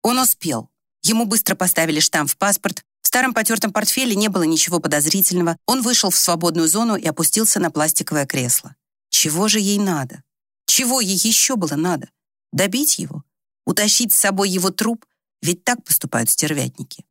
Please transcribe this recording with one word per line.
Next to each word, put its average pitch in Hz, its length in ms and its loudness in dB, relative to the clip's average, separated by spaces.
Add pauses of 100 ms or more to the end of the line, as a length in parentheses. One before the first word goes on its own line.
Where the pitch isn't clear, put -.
Он 247 180 0
успел. 139 500 -2 (340)
Ему 226 220 0
быстро 196 300 0
поставили 165 440 0
штамп 151 320 0
в - 60 -4
паспорт. 190 460 -2 (180)
В - 60 -2
старом 254 260 2
потертом 220 380 0
портфеле 220 440 0
не 214 140 2
было 185 140 0
ничего 165 360 0
подозрительного. 170 840 0
Он 254 160 0
вышел 220 280 0
в - 80 0
свободную 170 500 2
зону 214 280 2
и - 100 -6
опустился 165 540 0
на 165 120 0
пластиковое 151 540 0
кресло. - 500 -4 (340)
Чего 165 380 2
же 214 120 2
ей 202 200 2
надо? 160 440 -2 (420)
Чего 254 360 0
ей 190 160 0
еще 226 380 2
было 160 200 -2
надо? 160 340 -2 (420)
Добить 202 480 0
его? 147 240 -10 (420)
Утащить 214 480 0
с - 60 2
собой 196 300 2
его 185 200 0
труп? 214 360 -4 (360)
Ведь 175 220 -2
так 240 200 -2
поступают - 460 -2
стервятники. - 800 -4